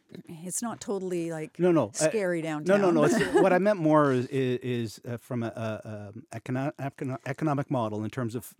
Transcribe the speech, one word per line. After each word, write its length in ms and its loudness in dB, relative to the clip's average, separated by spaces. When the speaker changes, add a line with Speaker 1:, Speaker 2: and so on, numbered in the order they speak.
Speaker 1:
it's 340 -10
not 180 -8
totally, 520 -4
like, 260 -10
Speaker 2:
No, 140 4
no, 160 4
uh, 60 -16
Speaker 1:
scary 480 0
Speaker 2:
no, 180 -4
no, 160 4
no. 160 6
Speaker 1:
downtown. 120 2
<laughs> 140 0
Speaker 2:
It's, 80 6
what 100 6
I 60 6
meant 220 2
more 320 6
is, 140 2
is, 340 0
is, 440 -4
uh, 120 -8
from 260 -6
a, 60 -4
a, 400 -8
um, 80 -16
econo-, 460 -6
econo-, 480 -8
economic 460 -2
model 320 -2
in 60 -6
terms 260 -6
of 240 -12